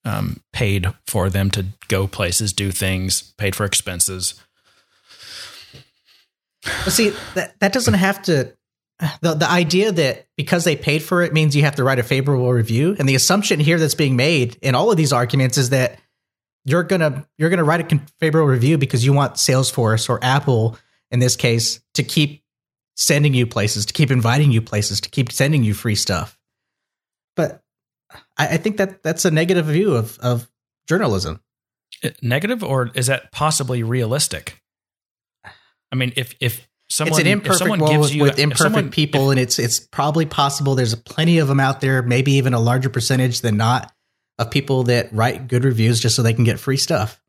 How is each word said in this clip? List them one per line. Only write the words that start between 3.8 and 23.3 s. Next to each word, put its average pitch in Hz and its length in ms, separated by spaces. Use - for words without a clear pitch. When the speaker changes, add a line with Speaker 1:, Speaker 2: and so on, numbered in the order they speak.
Speaker 2:
But 185 80
see, 220 200
that, - 260
that 196 120
doesn't 240 220
have 196 280
to, 139 300
the, 165 140
the 151 160
idea 180 420
that 147 340
because 170 280
they 156 120
paid 151 260
for 175 200
it 160 100
means 151 240
you 143 60
have 147 140
to 131 80
write 131 140
a 117 60
favorable 131 480
review. 120 460
And 135 100
the 135 80
assumption 190 420
here 160 200
that's 156 180
being 139 200
made 131 460
in 131 120
all 190 160
of 196 60
these 151 160
arguments 127 460
is 127 120
that 131 280
you're 170 200
gonna, 160 420
you're 160 120
gonna 180 140
write 165 160
a 160 40
con-, 151 220
favorable 156 280
review 131 300
because 127 260
you 139 80
want 139 220
Salesforce 120 760
or 120 140
Apple, 123 560
in 123 80
this 123 160
case, 117 460
to - 100
keep 147 400
sending 143 400